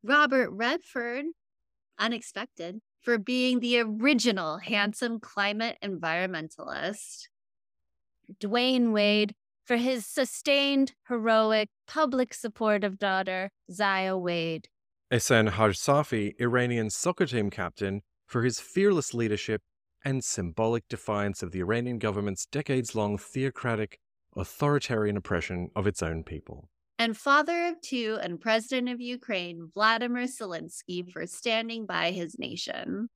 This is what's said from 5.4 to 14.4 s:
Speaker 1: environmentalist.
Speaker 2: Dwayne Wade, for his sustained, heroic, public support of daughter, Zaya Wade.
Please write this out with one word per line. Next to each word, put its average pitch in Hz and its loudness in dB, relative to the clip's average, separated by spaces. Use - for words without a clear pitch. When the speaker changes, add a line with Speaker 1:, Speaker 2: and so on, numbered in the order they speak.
Speaker 1:
environmentalist. 170 -6
Speaker 2:
Dwayne 240 4
Wade, 208 4
for 240 2
his 240 0
sustained, 277 2
heroic, 220 4
public 269 0
support 208 0
of 196 -2
daughter, 190 -2
Zaya 190 2
Wade. 170 -2